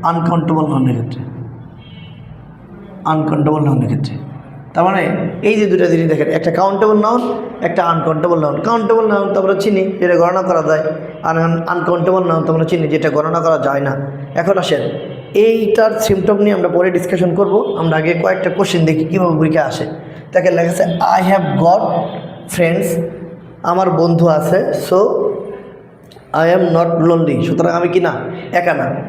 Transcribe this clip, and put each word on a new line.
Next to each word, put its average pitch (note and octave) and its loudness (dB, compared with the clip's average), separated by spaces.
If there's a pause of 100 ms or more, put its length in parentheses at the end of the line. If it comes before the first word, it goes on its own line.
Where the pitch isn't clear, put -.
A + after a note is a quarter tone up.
আনকাউন্টেবল E3 0
নাউনের C3 0
ক্ষেত্রে, - -6 (1800)
আনকাউন্টেবল D3+ 0
নাউনের B2+ 0
ক্ষেত্রে। - -4 (480)
তার E3+ 2
মানে F#3 0 (120)
এই G#3+ 2
যে G#3 2
দুটো F3+ 2
জিনিস E3 2
দেখেন, D#3 0
একটা E3 0
কাউন্টেবল G3 2
নাউন, A#3 0 (280)
একটা F#3+ 0
আনকাউন্টেবল E3 0
নাউন। D3 -2
কাউন্টেবল A3+ 2
নাউন G3+ 0
তো G#3 2
আমরা F#3+ 2
চিনি, G3 0
যেটা F3 2
গণনা F3 2
করা F3+ 0
যায়, D#3 0 (400)
আর E3 0
আন-, E3 0
আনকাউন্টেবল F3 0
নাউন E3 0
তো D#3+ 0
আমরা D#3+ 2
চিনি, D#3+ -2
যেটা D3+ 0
গণনা D#3 0
করা D#3+ 2
যায় C#3 -2
না। C#3 -2 (340)
এখন E3+ 0
আসেন, C#3+ 0 (520)
এইটার A3 4
সিমটম G3+ 2
নিয়ে G3+ 4
আমরা F3 0
পরে F3+ 2
ডিসকাশন F3 0
করব। G3 0
আমরা D#3+ 0
আগে D#3+ 2
কয়েকটা F#3 0
কোশ্চেন F3+ 0
দেখি D#3+ 2
কীভাবে E3+ 0
পরীক্ষা D#3 2
আসে। - -4 (480)
দেখেন F3+ 4
লেখা E3+ 2
আছে, F3 0
"I F3+ 2
have D#3 2
got F3+ 4 (760)
friends", E3+ 0 (640)
আমার F3+ 2
বন্ধু E3+ 4
আছে, F3+ 2 (180)
"so F3+ 4 (1400)
I E3 4
am F3 2
not E3+ 2
lonely", D#3+ 2
সুতরাং E3+ 0
আমি F3 0
কি F3 2
না, E3+ 0 (380)
একা F3+ 2
না। C3 -4 (140)